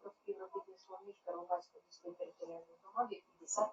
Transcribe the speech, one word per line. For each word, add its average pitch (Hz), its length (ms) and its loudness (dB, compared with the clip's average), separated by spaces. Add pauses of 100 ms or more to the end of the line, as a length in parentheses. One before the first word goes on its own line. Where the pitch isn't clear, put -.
про 202 80 -6
співробітництво 190 960 -6
між 196 180 -10
Первомайською 175 640 0
міською - 280 -8
територіальною - 680 -6
громадою 233 380 2
і - 40 -18
п'ятдесят - 480 4